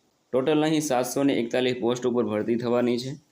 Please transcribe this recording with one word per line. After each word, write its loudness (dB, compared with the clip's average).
ટોટલ 2
અહીં 2
સાતસો 0
ને 4
એકતાલીસ 0
પોસ્ટ 0
ઉપર 2
ભરતી 0
થવાની 0
છે. -6